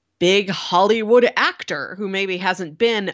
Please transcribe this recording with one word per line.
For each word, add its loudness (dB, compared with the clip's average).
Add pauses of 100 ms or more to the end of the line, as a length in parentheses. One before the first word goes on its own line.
(200)
big 2
Hollywood 2
actor -4
who -6
maybe -4
hasn't -4
been 0